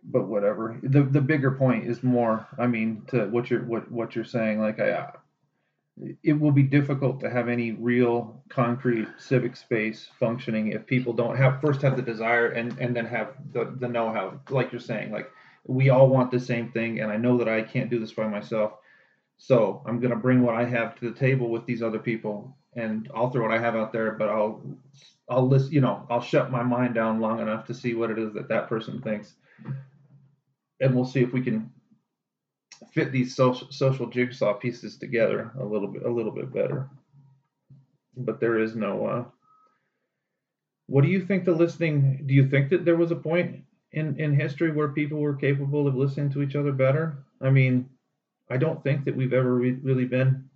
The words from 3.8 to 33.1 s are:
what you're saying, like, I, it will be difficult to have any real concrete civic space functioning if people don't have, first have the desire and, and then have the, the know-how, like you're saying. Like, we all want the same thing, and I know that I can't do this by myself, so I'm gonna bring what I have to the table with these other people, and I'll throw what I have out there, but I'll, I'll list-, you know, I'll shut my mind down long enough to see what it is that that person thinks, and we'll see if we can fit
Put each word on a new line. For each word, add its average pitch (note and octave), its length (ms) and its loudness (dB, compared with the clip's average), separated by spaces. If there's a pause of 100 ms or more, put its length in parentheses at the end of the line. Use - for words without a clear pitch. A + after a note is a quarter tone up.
what A#2 260 -6
you're A2 80 -4
saying, A2 360 -2
like, G#2+ 200 -2
I, G2+ 320 -2 (1080)
it D#3+ 100 2
will D3+ 180 4
be C3+ 140 6
difficult C3+ 560 0
to A2 100 -4
have A#2+ 180 -2
any A#2+ 240 -2
real A#2+ 760 0
concrete A#2+ 580 0 (100)
civic B2 380 0
space A2 540 -4 (100)
functioning A2 540 -2
if G#2+ 140 -8
people B2 260 0
don't A#2 240 -2
have, C3+ 240 4
first D3 220 0
have B2+ 140 2
the B2 60 -4
desire A#2 460 0
and, A#2 320 -4
and B2 160 -2
then A#2 100 -2
have A2 280 -6 (180)
the, A#2+ 260 -4
the B2 80 -4
know-how, A2 540 -4 (100)
like B2+ 220 0
you're A#2+ 80 -8
saying. G#2 320 -8
Like, G#2+ 180 -8 (360)
we C3 240 4
all C3 180 8
want B2+ 240 4
the B2 80 2
same A#2 320 -4
thing, A#2 280 -2
and G#2+ 120 -4
I G#2 40 -2
know B2 220 4
that A2+ 100 2
I A2 140 0
can't A2 280 -4
do A#2 100 0
this G#2+ 120 -8
by A2 140 -4
myself, G#2+ 460 -2 (640)
so A2 500 2
I'm A#2 140 -4
gonna A#2+ 160 0
bring B2+ 260 4
what A#2+ 140 2
I A#2+ 80 2
have A#2 320 -2
to A#2+ 140 -6
the - 60 -14
table C3 340 2
with A#2 160 -4
these A#2 160 -4
other A2 180 -2
people, G#2+ 560 -6 (180)
and A2+ 400 -6
I'll A#2+ 160 0
throw A#2 160 0
what A2+ 100 2
I A2+ 40 2
have A#2 160 0
out A2 160 -2
there, A2 200 -2
but G#2+ 160 -2
I'll, A2 320 0 (680)
I'll B2+ 160 4
list-, C3+ 240 4
you D3+ 100 4
know, B2 300 0
I'll A#2+ 100 0
shut C3+ 300 2
my A#2+ 140 -2
mind B2 320 0
down A2+ 240 0
long A2+ 180 0
enough A2 280 -4
to A#2+ 80 -8
see A#2 200 -4
what A2+ 160 -2
it G#2+ 80 -4
is G#2+ 140 -4
that G#2+ 160 -8
that A2 200 -2
person A2+ 340 -6
thinks, G#2+ 320 -6 (1500)
and C3 160 4
we'll B2+ 80 2
see - 160 -2
if B2 120 2
we B2+ 100 0
can A2 280 -2 (1200)
fit C3 200 -2